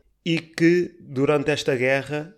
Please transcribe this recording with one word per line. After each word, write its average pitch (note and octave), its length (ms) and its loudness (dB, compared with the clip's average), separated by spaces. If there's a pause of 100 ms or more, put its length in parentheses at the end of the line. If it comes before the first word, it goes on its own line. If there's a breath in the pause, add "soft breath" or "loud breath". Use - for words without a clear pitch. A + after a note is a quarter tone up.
(240)
e D#3+ 140 -2
que, E3+ 600 0
durante C#3+ 500 0
esta C#3+ 240 -2
guerra, C3+ 640 -2